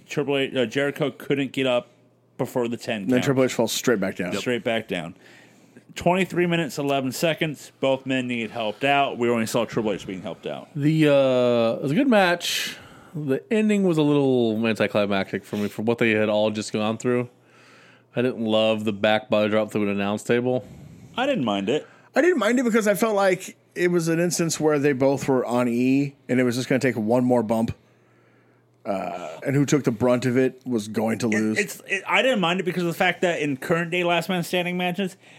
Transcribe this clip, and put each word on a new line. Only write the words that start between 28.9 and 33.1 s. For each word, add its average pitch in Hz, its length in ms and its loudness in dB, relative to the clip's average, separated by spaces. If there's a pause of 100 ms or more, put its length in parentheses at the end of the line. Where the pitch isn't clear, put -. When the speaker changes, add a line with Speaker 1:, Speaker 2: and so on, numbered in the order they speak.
Speaker 2:
and 135 100 -2
who 143 100 2
took 139 180 2
the 131 80 0
brunt 123 340 0
of 123 120 0
it 127 280 0
was 113 220 -4
going 110 320 -2
to 123 80 -2
Speaker 1:
It, - 80 0
Speaker 2:
lose. 107 240 0
Speaker 1:
it's, - 280 -6
it, 190 200 -6
I 180 140 2
didn't 240 180 2
mind 180 220 0
it - 20 -4
because 175 200 -4
of 170 40 -2
the 165 60 -2
fact 175 280 0